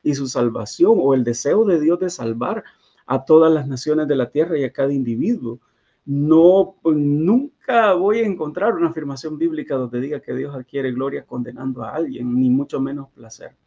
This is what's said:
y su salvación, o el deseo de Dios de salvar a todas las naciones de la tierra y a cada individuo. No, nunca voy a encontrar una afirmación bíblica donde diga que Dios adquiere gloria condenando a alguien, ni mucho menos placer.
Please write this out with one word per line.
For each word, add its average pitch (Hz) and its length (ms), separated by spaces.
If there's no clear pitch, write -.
y 147 100
su 135 140
salvación, 120 760
o 135 140
el 127 80
deseo 147 420
de 170 160
Dios 170 180
de 180 120
salvar 120 520
a 131 180
todas 160 260
las 143 160
naciones 151 400
de 143 80
la 123 140
tierra 160 280
y 139 60
a 123 80
cada 143 220
individuo. 127 640
No, 160 800
nunca 185 1120
voy 196 260
a 226 80
encontrar 180 480
una 165 140
afirmación 151 480
bíblica 151 380
donde 123 260
diga 147 180
que 123 160
Dios 143 180
adquiere 135 380
gloria 135 340
condenando 123 580
a 117 120
alguien, 123 440
ni 127 100
mucho 139 300
menos 139 300
placer. - 460